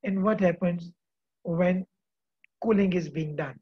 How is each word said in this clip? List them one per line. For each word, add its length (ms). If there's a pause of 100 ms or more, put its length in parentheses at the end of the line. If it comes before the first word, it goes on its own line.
and 180
what 160
happens 540 (500)
when 440 (760)
cooling 300
is 160
being 260
done. 280